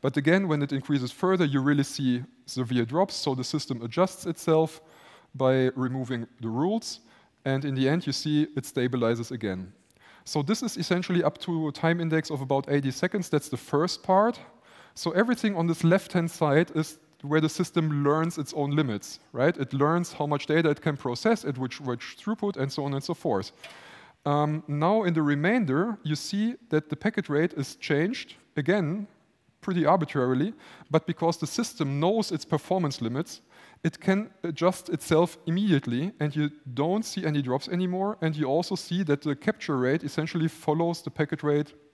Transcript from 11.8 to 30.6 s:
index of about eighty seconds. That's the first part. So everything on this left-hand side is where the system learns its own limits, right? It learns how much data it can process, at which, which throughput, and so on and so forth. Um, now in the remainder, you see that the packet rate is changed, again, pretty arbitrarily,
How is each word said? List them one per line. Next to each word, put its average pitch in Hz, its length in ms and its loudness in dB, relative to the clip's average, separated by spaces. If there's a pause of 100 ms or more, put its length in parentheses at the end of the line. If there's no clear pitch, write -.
index 160 300 0
of 139 100 -4
about 139 280 0
eighty 143 220 2
seconds. 180 380 -2
That's 147 200 0
the 127 80 -6
first - 460 0
part. 208 380 4 (540)
So - 180 -4
everything 214 440 2
on 170 100 2
this 165 160 0
left-hand 170 480 2
side 156 460 2
is - 220 -4 (240)
where 147 180 2
the 156 80 2
system 156 560 0
learns 160 340 2
its 143 160 -6
own 143 160 -2
limits, 139 500 -2 (120)
right? 139 240 2
It 135 160 -4
learns 156 400 2
how 147 140 -4
much 147 200 -2
data 160 240 4
it 147 100 0
can 147 160 0
process, 139 480 0
at 139 140 -4
which, 127 220 -4
which 123 380 -6
throughput, 202 380 -2
and 135 140 -2
so 143 140 -4
on 139 100 -2
and 135 80 -4
so 175 120 -4
forth. 101 380 -2 (720)
Um, 151 440 0
now 170 360 2
in 175 100 2
the 160 80 2
remainder, 170 800 2
you 151 140 -2
see 214 380 -2 (140)
that 151 200 0
the 147 80 -6
packet - 320 -2
rate 151 260 2
is 139 220 -6
changed, 165 580 0 (220)
again, 175 500 0 (540)
pretty 175 260 2
arbitrarily, 143 680 2 (380)